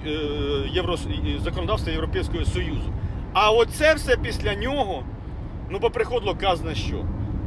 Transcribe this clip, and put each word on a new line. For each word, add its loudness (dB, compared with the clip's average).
е, -4
Єврос-, 0
е, -4
законодавства -2
Європейського -2
Союзу. -2
А 6
оце 6
все 2
після -2
нього, -2
ну, -4
поприходило 2
казна 2
що. -2